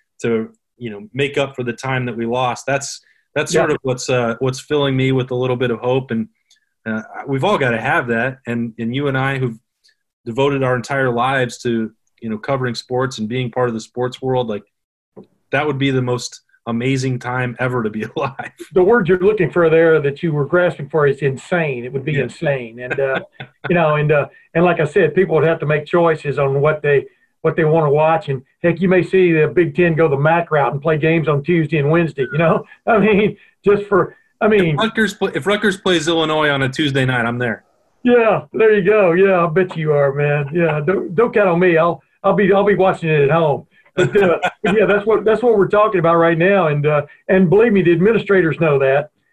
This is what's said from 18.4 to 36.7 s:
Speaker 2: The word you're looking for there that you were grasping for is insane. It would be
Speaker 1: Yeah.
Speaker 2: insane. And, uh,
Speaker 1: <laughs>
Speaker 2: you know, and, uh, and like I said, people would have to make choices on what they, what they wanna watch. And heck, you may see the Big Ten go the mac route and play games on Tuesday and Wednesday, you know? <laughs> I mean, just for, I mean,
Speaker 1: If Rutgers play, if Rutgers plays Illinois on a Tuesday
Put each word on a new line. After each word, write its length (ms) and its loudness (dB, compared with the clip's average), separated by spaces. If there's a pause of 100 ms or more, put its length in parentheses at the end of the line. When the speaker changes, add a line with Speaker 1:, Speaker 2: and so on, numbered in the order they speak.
Speaker 2:
The 80 4
word 260 2
you're 100 2
looking 320 0
for 200 2
there 320 4
that 200 -4
you 100 -2
were 120 -2
grasping 460 -2
for 160 0
is 120 0
insane. 680 -4
It 80 -10
would 120 -8
be 80 -4
Speaker 1:
Yeah. 120 -2
Speaker 2:
insane. 560 -6
And, 200 -6
uh, 200 -2 (200)
Speaker 1:
<laughs> 280 -8
Speaker 2:
you 60 2
know, 200 2
and, 180 0
uh, 160 2 (260)
and 100 4
like 160 2
I 40 0
said, 300 2
people 220 2
would 100 2
have 140 0
to 60 -4
make 200 -2
choices 520 0
on 220 0
what 220 0
they, 240 2 (340)
what 160 -2
they 80 2
wanna 260 2
watch. 380 2
And 140 -6 (200)
heck, 180 0
you 80 2
may 140 4
see 300 2
the 160 2
Big 260 0
Ten 200 2
go 140 2
the 100 0
mac 320 0
route 220 0
and 100 -6
play 160 0
games 300 0
on 140 0
Tuesday 360 0
and 120 0
Wednesday, 400 0
you 80 -4
know? 260 0 (120)
<laughs> 100 -20
I 120 4
mean, 380 2 (280)
just 200 2
for, 320 0 (240)
I 80 2
mean, 260 2
Speaker 1:
If 60 -2
Rutgers 340 -2
play, 200 -4
if 120 -6
Rutgers 320 0
plays 300 0
Illinois 420 0
on 120 0
a 60 0
Tuesday 380 -2